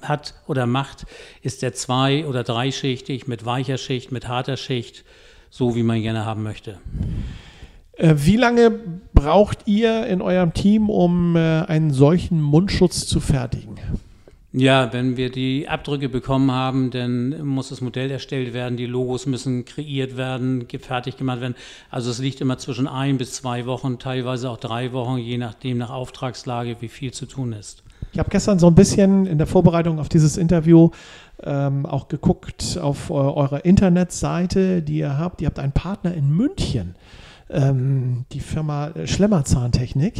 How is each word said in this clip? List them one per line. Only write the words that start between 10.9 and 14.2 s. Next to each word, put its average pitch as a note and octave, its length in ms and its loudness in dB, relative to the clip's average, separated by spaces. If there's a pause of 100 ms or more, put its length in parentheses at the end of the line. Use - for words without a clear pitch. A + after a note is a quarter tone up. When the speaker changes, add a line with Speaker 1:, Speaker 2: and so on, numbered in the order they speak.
Speaker 2:
äh, D#3+ 280 4
einen D#3 280 2
solchen D3+ 500 4
Mundschutz E3 640 2
zu - 140 0
fertigen? A#2+ 560 -4 (800)